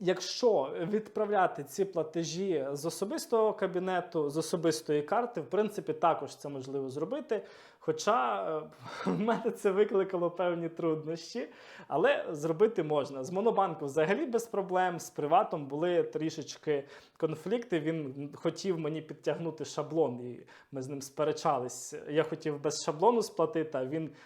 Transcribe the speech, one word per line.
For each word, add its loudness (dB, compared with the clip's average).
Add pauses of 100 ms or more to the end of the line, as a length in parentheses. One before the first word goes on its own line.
Якщо 2
відправляти 0
ці -2
платежі -2
з -6
особистого 0
кабінету, 0
з -6
особистої 0
карти, -2
в -8
принципі, -2
також 0
це -10
можливо -6
зробити. -4 (380)
Хоча, 0 (140)
е, -4 (420)
<laughs> 0
в 0
мене 0
це 0
викликало 2
певні 0
труднощі, -4 (400)
але 2
зробити 2
можна. 0
З -8
Монобанку 2
взагалі 2
без 0
проблем, 0
з -12
Приватом 2
були 2
трішечки -4 (320)
конфлікти. -2
Він -2
хотів -2
мені -2
підтягнути -4
шаблон, 0
і -12 (260)
ми -6
з -8
ним -8
сперечались. 0 (140)
Я 4
хотів -4
без -2
шаблону 4
сплатити, 0
а 0
він -4 (160)